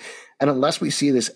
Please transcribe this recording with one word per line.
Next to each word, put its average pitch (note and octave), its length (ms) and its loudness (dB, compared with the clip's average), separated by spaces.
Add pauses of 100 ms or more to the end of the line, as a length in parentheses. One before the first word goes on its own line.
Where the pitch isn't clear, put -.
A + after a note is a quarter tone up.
(400)
and C#3 100 2
unless C#3+ 300 2
we D#3+ 100 -2
see C#3+ 220 0
this B2 240 2